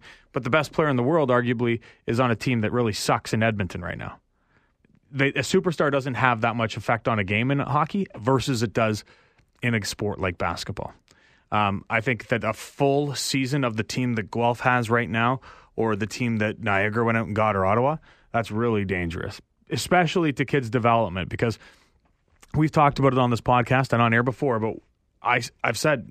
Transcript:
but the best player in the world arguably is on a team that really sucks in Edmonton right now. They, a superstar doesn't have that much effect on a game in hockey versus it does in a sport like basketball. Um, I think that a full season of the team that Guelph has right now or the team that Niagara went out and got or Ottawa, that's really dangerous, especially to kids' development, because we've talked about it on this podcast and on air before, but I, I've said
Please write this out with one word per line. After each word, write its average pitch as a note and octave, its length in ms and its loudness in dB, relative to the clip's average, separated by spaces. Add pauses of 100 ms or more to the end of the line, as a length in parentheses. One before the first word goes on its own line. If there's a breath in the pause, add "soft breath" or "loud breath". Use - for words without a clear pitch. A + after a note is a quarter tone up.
(320 loud breath)
but B2+ 120 -4
the B2+ 60 -4
best D3+ 220 2
player D#3+ 160 2
in C3+ 80 2
the B2 60 2
world D3 260 2
arguably A#2+ 520 2 (260 loud breath)
is A#2+ 120 0
on B2+ 120 4
a A2+ 60 0
team A#2+ 260 0
that G#2 100 0
really A#2 220 0
sucks - 400 0
in A2 80 0
Edmonton G2 400 -2
right E2+ 160 -8
now. G#1 200 -12 (920)
They, C#3 180 2
a C#3+ 100 -2
superstar E3+ 500 2
doesn't C3+ 240 0
have A#2+ 280 2
that A#2 120 2
much A#2 220 -2
effect A2+ 320 -2
on A#2 100 2
a G2+ 60 2
game A2 260 0
in C#3+ 80 0
hockey D#3 480 -2 (100)
versus B2 460 0
it A2 100 0
does A2 320 0 (560 soft breath)
in A#2+ 140 0
a G#2+ 100 -2
sport - 360 -6
like F2+ 180 -2
basketball. - 560 -6 (580 soft breath)
Um, G#2 380 0
I A2+ 100 0
think A2+ 280 -4
that A2 160 -2
a A2 80 -2
full C#3 640 -2
season C3+ 480 -2
of A2+ 120 -4
the A2 60 0
team B2 320 -4
that G#2+ 160 -4
Guelph A#2 300 0
has B2 280 2
right A#2 220 0
now A#2+ 300 0 (340 loud breath)
or A2+ 220 0
the G#2 100 -4
team A#2 300 -4
that G#2+ 260 -2
Niagara G#2 420 0
went A2+ 140 2
out A2 80 -2
and G#2 80 -6
got G#2+ 220 2
or F#2+ 100 2
Ottawa, B2 300 2 (360 soft breath)
that's A#2 200 -2
really A2 320 0
dangerous, F2+ 560 -6 (280)
especially E3 640 2
to C#3 100 -2
kids' B2 260 -2
development, A2+ 580 2
because - 300 -4 (960 soft breath)
we've D#3 160 2
talked C#3+ 300 4
about C3+ 120 4
it B2+ 60 0
on B2 120 4
this A#2 100 0
podcast B2+ 520 2
and A#2 80 4
on A#2 140 4
air A#2 80 4
before, B2 380 -2
but A2 160 -4 (460)
I, A#2+ 200 2 (220)
I've B2 140 0
said C#3+ 320 0